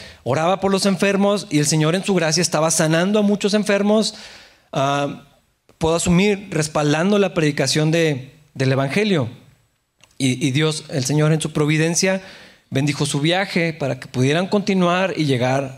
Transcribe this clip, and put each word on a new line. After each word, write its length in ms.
Oraba 380
por 100
los 140
enfermos 640
y 100
el 60
Señor 300
en 100
su 80
gracia 280
estaba 300
sanando 480
a 40
muchos 300
enfermos. 640
Ah, 540
puedo 180
asumir 540
respaldando 680
la 140
predicación 580
de, 400
del 180
Evangelio. 560
Y, 280
y 60
Dios, 380
el 140
Señor 300
en 80
su 100
providencia, 720
bendijo 360
su 140
viaje 540
para 260
que 80
pudieran 400
continuar 680
y 80
llegar 520